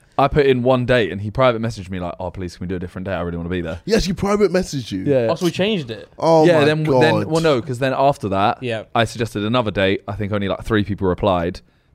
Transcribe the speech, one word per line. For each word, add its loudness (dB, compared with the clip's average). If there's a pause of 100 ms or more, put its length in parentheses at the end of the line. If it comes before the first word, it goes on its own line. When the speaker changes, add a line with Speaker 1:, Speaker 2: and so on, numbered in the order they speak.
(180)
Speaker 1:
I 4
put 2
in 4
one 2
date 2
and -6
he -6
private 2
messaged -8
me -8
like, -6
"Oh, -6
please, -10
can -10
we -8
do -4
a -6
different -10
date? -4
I -4
really -4
wanna -6
be -2
there." -8
Speaker 2:
Yes, 0
he -2
private 0
messaged -4
you. -6
Speaker 1:
Yeah. 2
Speaker 3:
Oh, 0
so -4
we 2
changed -2
it. -14 (100)
Speaker 2:
Oh 4
Speaker 1:
Yeah, 6
Speaker 2:
my 4
Speaker 1:
then, 2
Speaker 2:
God. 4
Speaker 1:
then, 2
well, 0
no, 4
'cause -8
then 0
after 0
that, 0
Speaker 3:
Yeah. -6 (100)
Speaker 1:
I 2
suggested -4
another 0
date. 0
I -6
think -6
only, -2
like, -4
three 2
people -2
replied. 0 (340)